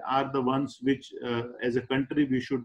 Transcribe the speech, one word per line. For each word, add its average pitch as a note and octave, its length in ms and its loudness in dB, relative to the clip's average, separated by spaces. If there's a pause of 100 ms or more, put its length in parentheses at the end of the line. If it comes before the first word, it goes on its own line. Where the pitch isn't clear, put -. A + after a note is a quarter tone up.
are C3 240 2
the C3+ 120 2
ones C3 400 0
which, C3+ 280 0 (140)
uh, A#2+ 180 0 (200)
as B2 140 2
a B2 60 0
country C#3 480 2
we C3 80 2
should B2+ 260 -2